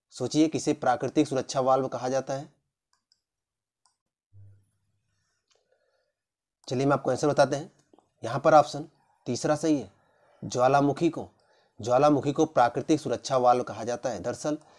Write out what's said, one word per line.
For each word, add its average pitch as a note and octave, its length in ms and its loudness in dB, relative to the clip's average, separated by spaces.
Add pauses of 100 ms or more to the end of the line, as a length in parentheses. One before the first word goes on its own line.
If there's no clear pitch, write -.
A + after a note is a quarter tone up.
(100)
सोचिए D3 380 0
किसे D3 240 -2
प्राकृतिक C3+ 560 0
सुरक्षा C3+ 320 -4
वाल्व C3 280 2
कहा B2 200 -8
जाता C3+ 260 -4
है। - 180 -12 (4000)
चलिए C3+ 180 -2
हम C#3+ 60 2
आपको C#3 180 -2
आंसर B2+ 180 -2
बताते C#3 280 2
हैं। D#3+ 160 -12 (520)
यहाँ B2+ 160 -6
पर D#3 140 4
ऑप्शन D3+ 340 4 (380)
तीसरा D3 300 -2
सही D3+ 240 0
है, F#2+ 120 -14 (520)
ज्वालामुखी C#3 640 2
को। A2 200 -8 (520)
ज्वालामुखी C3+ 520 2
को D#3 140 0
प्राकृतिक C3+ 540 0
सुरक्षा A#2+ 360 -4
वाल्व B2 260 4
कहा A2+ 220 -12
जाता A#2+ 260 -6
है। G2 100 -8
दरअसल B2+ 380 -6 (200)